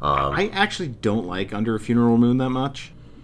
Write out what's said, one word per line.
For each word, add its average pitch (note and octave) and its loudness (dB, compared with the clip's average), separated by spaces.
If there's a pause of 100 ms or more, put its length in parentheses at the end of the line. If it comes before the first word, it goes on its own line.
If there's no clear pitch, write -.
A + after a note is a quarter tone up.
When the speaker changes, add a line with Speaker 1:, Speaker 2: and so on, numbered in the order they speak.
Speaker 1:
Um, C#2+ 0
Speaker 2:
I G3 0
actually G3 -2
don't G#2+ -2
like F#2+ -6
Under A2+ -2
a G#2+ -6
Funeral A#2 4
Moon A#2+ 4
that C3 0
much. C3 -6 (320)